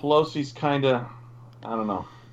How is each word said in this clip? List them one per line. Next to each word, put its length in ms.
Pelosi's 520
kinda, 540
I 60
don't 160
know, 200